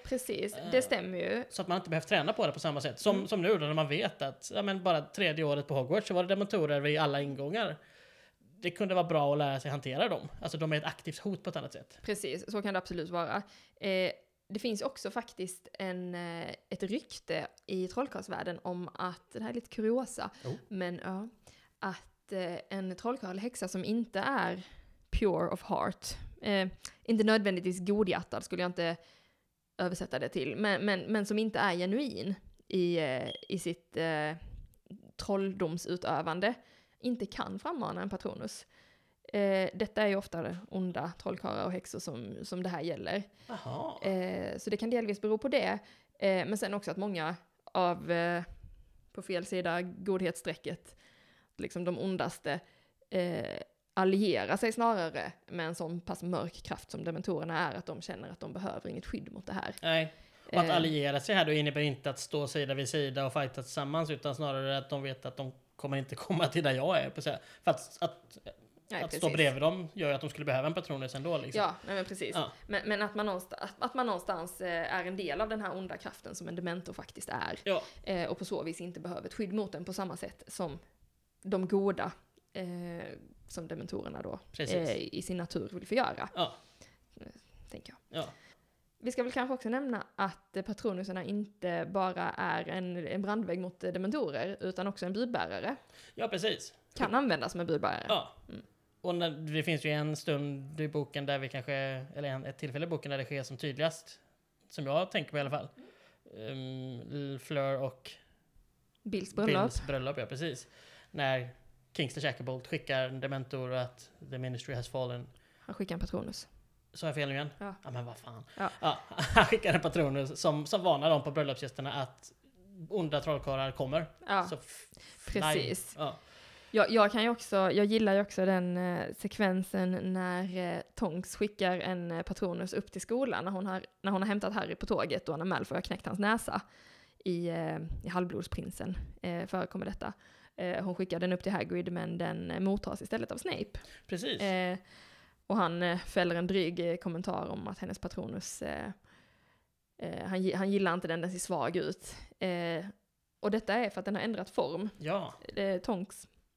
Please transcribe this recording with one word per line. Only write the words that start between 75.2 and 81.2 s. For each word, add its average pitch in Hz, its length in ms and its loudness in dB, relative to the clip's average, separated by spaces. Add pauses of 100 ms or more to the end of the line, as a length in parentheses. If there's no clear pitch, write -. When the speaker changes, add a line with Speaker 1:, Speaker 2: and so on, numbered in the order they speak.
Speaker 1:
av 220 80 0
den 214 120 -2
här 185 160 -4
onda 185 200 -6
kraften - 380 -12
som 170 140 -10
en 170 80 -6
dementor 175 360 -4
faktiskt - 360 -12
är. - 360 -4
Speaker 2:
Ja. 190 180 2 (220)
Speaker 1:
Eh, 175 240 0
och - 100 -2
på 185 60 -6
så - 180 -2
vis 165 180 -6
inte 175 200 -8
behöver 175 260 -6
ett - 80 -10
skydd 190 180 -2
mot 202 200 -2
den 175 120 -6
på 185 80 -6
samma 185 240 -4
sätt - 300 -10
som 165 320 -4 (640)